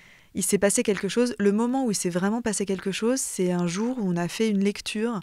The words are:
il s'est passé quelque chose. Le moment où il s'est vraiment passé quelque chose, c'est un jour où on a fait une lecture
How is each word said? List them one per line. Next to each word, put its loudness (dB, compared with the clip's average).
il -4
s'est 0
passé 4
quelque 0
chose. 2
Le 4
moment 0
où 0
il 0
s'est -2
vraiment 0
passé -2
quelque -4
chose, 0
c'est -2
un 2
jour -2
où 0
on 0
a -2
fait 0
une 2
lecture -2